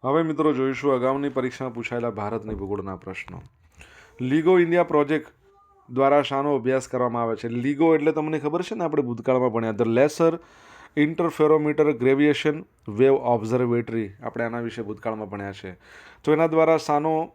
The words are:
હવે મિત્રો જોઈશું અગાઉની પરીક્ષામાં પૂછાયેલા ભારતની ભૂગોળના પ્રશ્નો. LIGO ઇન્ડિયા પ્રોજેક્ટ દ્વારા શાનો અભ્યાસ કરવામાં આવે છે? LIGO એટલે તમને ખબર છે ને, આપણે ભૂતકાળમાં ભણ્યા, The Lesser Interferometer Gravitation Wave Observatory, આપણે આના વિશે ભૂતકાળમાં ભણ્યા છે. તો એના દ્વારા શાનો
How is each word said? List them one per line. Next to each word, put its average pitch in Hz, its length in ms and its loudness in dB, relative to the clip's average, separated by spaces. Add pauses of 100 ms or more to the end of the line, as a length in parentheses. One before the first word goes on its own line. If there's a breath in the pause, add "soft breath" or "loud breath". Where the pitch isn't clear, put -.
હવે 143 200 2
મિત્રો 151 300 0
જોઈશું 135 400 0
અગાઉની 131 360 0
પરીક્ષામાં 127 440 -6
પૂછાયેલા 120 360 -6
ભારતની 107 460 -6
ભૂગોળના 98 400 -8
પ્રશ્નો. 90 460 -14 (800 loud breath)
LIGO 156 380 4
ઇન્ડિયા 170 240 4
પ્રોજેક્ટ 151 440 0 (640)
દ્વારા 135 320 4
શાનો 139 340 -2
અભ્યાસ 131 320 -2
કરવામાં 120 360 -2
આવે 113 120 -2
છે? 117 120 -8
LIGO 139 480 2
એટલે 151 160 2
તમને 156 280 -2
ખબર 151 220 -2
છે 185 140 -8
ને, 208 80 -4
આપણે 151 180 0
ભૂતકાળમાં 123 480 0
ભણ્યા, 113 220 -2
The 107 140 0
Lesser 151 540 2 (580 loud breath)
Interferometer 151 880 2 (160)
Gravitation 147 640 2 (340)
Wave 135 200 6 (180)
Observatory, 113 720 -2 (140)
આપણે 117 220 -6
આના 117 140 -6
વિશે 117 220 -8
ભૂતકાળમાં 107 480 -8
ભણ્યા 101 220 -8
છે. 92 260 -14 (460 loud breath)
તો 147 100 2
એના 160 140 4
દ્વારા 160 300 4
શાનો 156 580 -2